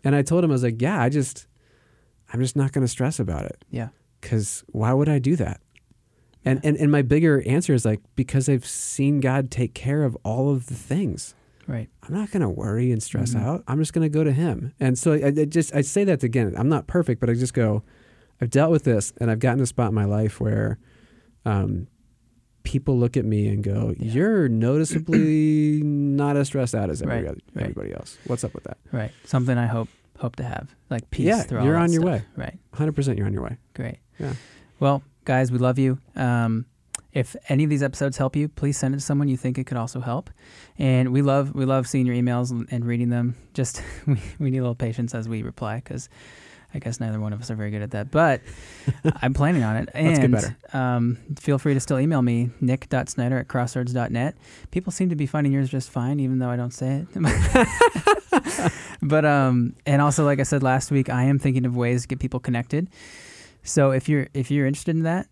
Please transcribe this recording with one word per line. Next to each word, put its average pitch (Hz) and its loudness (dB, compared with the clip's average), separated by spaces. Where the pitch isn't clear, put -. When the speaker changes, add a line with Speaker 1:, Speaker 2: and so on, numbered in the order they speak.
Speaker 1:
And 139 4
I 143 4
told 170 2
him, 160 2
I 139 2
was 127 2
like, 117 -2
"Yeah, 160 0
I 123 4
just, 139 -4
I'm 120 -2
just 127 -2
not 135 0
gonna 131 0
stress 127 -2
about 85 -4
it." - -12
Speaker 2:
Yeah. 117 -8
Speaker 1:
'Cause - -4
why 110 0
would 147 4
I 147 2
do 139 2
that? 110 -4
And, 131 2
Speaker 2:
Yeah. 151 2
Speaker 1:
and, 147 2
and 147 4
my 143 4
bigger 143 4
answer 147 2
is, 117 2
like, 107 0
because 131 0
I've 131 2
seen 143 -2
God 135 0
take 120 -2
care 143 -2
of 127 0
all 131 0
of 131 -2
the 127 -8
things. - -4
Speaker 2:
Right. 123 -6
Speaker 1:
I'm 143 -10
not 208 -4
gonna 156 0
worry 113 -2
and 113 0
stress 120 -2
Speaker 2:
Mm-hmm. 107 0
Speaker 1:
out. 160 -4
I'm 135 0
just 156 -2
gonna 160 0
go 151 0
to 147 2
him. 143 -2
And 127 2
so 160 2
I, 143 2
I 147 2
just, 156 0
I 139 2
say 202 0
that 165 2
again. 117 0
I'm 120 2
not 156 2
perfect, 160 0
but 117 2
I 117 2
just 123 -2
go, 110 2
I've 117 0
dealt 160 4
with 156 4
this, 113 2
and 117 0
I've 110 0
gotten 123 2
to 135 2
a 123 2
spot 117 0
in 113 0
my 107 2
life 104 0
where, 107 0
um, 101 -2
people 139 0
look 117 2
at 131 2
me 107 2
and 104 0
go, 107 -2
Speaker 2:
Yeah. 110 -4
Speaker 1:
"You're 180 2
noticeably 151 2
<clears throat> - -2
not 143 0
as 139 2
stressed 127 -2
out 101 0
as 73 -4
every 123 -2
Speaker 2:
Right, 101 -4
Speaker 1:
other, 69 -8
Speaker 2:
right. - -6
Speaker 1:
everybody 50 -6
else. - -14
What's - -4
up - -8
with - -14
that?" - -14
Speaker 2:
Right. 113 -4
Something 127 0
I 120 0
hope, 113 -2
hope - -8
to 131 -8
have, - -10
like, 117 -6
peace - -2
Speaker 1:
Yeah, 214 2
Speaker 2:
through 117 -4
all 127 2
Speaker 1:
you're 151 4
Speaker 2:
that 170 2
Speaker 1:
on 170 2
your 165 2
Speaker 2:
stuff. 175 2
Speaker 1:
way. 113 -2
Speaker 2:
Right. 123 -10
Speaker 1:
Hundred 151 -2
percent, 135 0
you're 101 -2
on 101 -2
your 95 -4
way. 120 -10
Speaker 2:
Great. 120 -10
Speaker 1:
Yeah. 131 -6
Speaker 2:
Well, 139 2
guys, 127 2
we 123 0
love 127 2
you. 131 2
Um, 117 0
if - -4
any 147 2
of 147 0
these 143 0
episodes 139 -2
help 135 -2
you, 151 0
please 143 -4
send 135 -2
it 143 -4
to 139 -8
someone 143 0
you 127 0
think 131 -4
it 131 -4
could 127 -6
also 120 -6
help. 123 -6
And 127 4
we 135 4
love, 139 2
we 135 -2
love 131 2
seeing 131 0
your 123 0
emails 123 0
and, 117 -6
and 120 -4
reading 120 0
them. 120 0
Just, - -4
<laughs> - -10
we, 139 2
we 139 0
need 131 0
a 127 0
little 120 -2
patience 117 -4
as 113 -6
we 113 -6
reply, 120 -8
'cause - -12
I 143 -6
guess 120 -8
neither 110 -4
one 104 -4
of 104 -8
us - -12
are 110 -4
very 104 -6
good 104 -6
at 107 -8
that, 110 -8
but 151 4
Speaker 1:
<laughs> - -2
Speaker 2:
I'm 131 0
planning 143 2
on 110 0
it. - -4
Speaker 1:
Let's 160 2
get 127 4
Speaker 2:
And, 123 4
Speaker 1:
better. 110 0
Speaker 2:
um, 123 0
feel 139 0
free 143 0
to 135 2
still 131 -2
email 147 2
me, 120 2
nick 131 0
dot 135 -2
snyder 127 -2
at 123 -4
crossroads 123 -4
dot 120 -2
net. 120 -2
People 185 -4
seem 185 0
to 165 -2
be 143 -2
finding 147 0
yours 139 0
just 131 -6
fine, 131 -2
even 131 0
though 127 -2
I 123 -2
don't 123 -4
say 135 -4
it. - -14
<laughs> - 2
But, 151 4
um, 131 4
and 143 4
also, 147 4
like 143 4
I 135 0
said 139 0
last 131 2
week, 131 2
I 123 2
am 139 4
thinking 127 2
of 120 -2
ways 123 0
to - -12
get 131 -6
people 127 -4
connected. 127 -2
So 139 4
if 131 0
you're, 147 2
if 131 -4
you're 143 2
interested 143 -2
in 160 0
that 170 -2